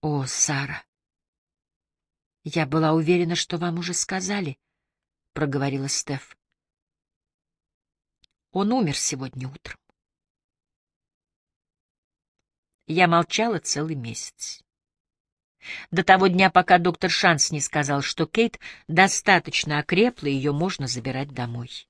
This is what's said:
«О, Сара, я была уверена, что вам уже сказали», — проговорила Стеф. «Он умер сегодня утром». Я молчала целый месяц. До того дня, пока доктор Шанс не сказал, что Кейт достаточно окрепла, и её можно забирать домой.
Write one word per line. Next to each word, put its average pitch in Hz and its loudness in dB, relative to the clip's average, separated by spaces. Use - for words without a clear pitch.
«О, 147 -2
Сара, 139 -4
я 160 0
была 156 2
уверена, 170 2
что 170 -6
вам 170 -4
уже 175 -6
сказали», — 185 -6
проговорила 139 -2
Стеф. - -8
«Он 202 0
умер 202 0
сегодня 131 -6
утром». - -16
Я 175 2
молчала 175 2
целый 151 -6
месяц. - -12
До 180 0
того 190 8
дня, 185 4
пока 180 6
доктор 170 0
Шанс 165 2
не 151 -4
сказал, 143 -2
что - -2
Кейт 226 0
достаточно 175 2
окрепла, 185 0
и 139 0
её 139 0
можно 151 -2
забирать 127 -8
домой. 120 -10